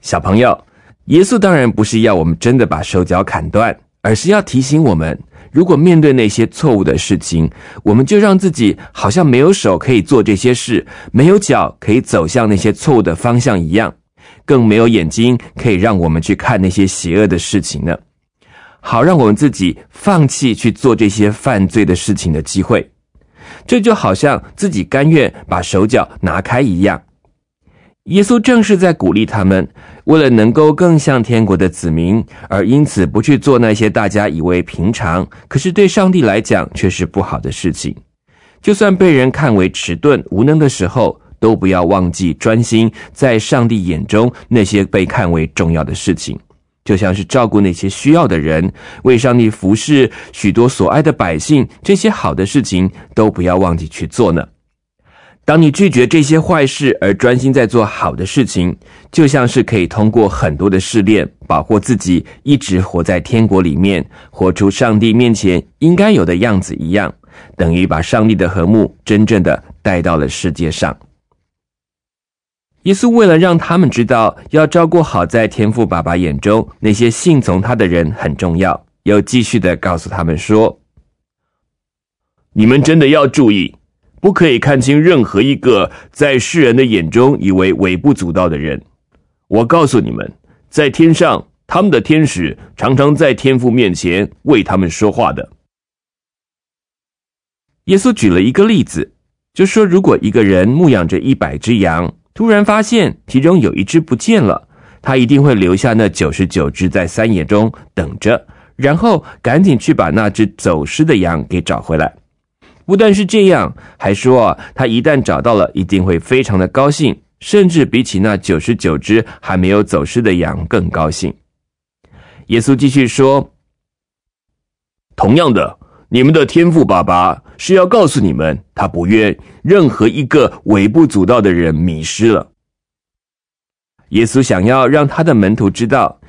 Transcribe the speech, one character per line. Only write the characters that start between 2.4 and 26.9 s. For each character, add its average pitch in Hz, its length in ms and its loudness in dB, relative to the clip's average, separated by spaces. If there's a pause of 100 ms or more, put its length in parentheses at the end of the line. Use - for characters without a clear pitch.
的 117 80 2
把 78 160 -6
手 90 220 -2
脚 90 200 -2
砍 80 240 -6
断， 104 320 -2 (220)
而 107 140 0
是 170 160 -2
要 208 100 2
提 131 180 -2
醒 139 220 0
我 117 140 2
们， 80 200 -4 (360)
如 156 120 2
果 175 140 2
面 165 240 4
对 147 100 4
那 120 160 2
些 113 200 0
错 139 280 -2
误 98 80 0
的 67 140 0
事 - 180 -2
情， 80 320 -2 (360)
我 104 100 2
们 123 100 4
就 208 140 2
让 202 180 4
自 185 140 0
己 117 260 0 (160)
好 - 160 -6
像 170 160 0
没 131 140 2
有 160 160 4
手 95 240 0
可 131 160 -2
以 107 80 2
做 113 220 2
这 104 120 0
些 123 160 0
事， 120 320 -2 (280)
没 135 160 4
有 196 100 4
脚 123 420 -2
可 107 140 -2
以 - 80 2
走 87 240 -2
向 110 240 -2
那 104 60 2
些 98 180 0
错 135 240 0
误 104 60 2
的 85 100 -2
方 120 260 -2
向 117 200 -2
一 80 140 -4
样， 104 200 -2 (520)
更 127 200 2
没 104 120 4
有 120 100 4
眼 101 200 0
睛 117 300 0 (180)
可 - 140 -2
以 101 60 2
让 101 200 0
我 85 140 0
们 80 100 -2
去 98 160 -2
看 - 240 -2
那 95 80 0
些 95 200 0
邪 85 320 -6
恶 107 80 2
的 90 100 -2
事 90 240 -4
情 - 240 -10
呢。 82 100 -4 (840)
好 117 240 -2
让 180 120 2
我 127 120 2
们 104 80 4
自 143 120 -2
己 95 300 -2 (140)
放 170 360 0
弃 123 280 -2
去 110 160 -2
做 117 240 0
这 107 120 2
些 104 240 0
犯 104 360 -2
罪 104 180 0
的 90 100 0
事 98 200 -4
情 85 180 -4
的 76 80 -4
机 92 220 -4
会。 104 260 -2 (800)
这 247 120 2
就 214 140 2
好 104 180 -2
像 135 320 -2 (120)
自 202 120 -4
己 101 160 -4
甘 135 240 -2
愿 160 240 2 (160)
把 90 140 -4
手 95 240 0
脚 113 240 -2 (120)
拿 90 200 -4
开 123 200 -2
一 92 200 -2
样。 98 180 0 (1040)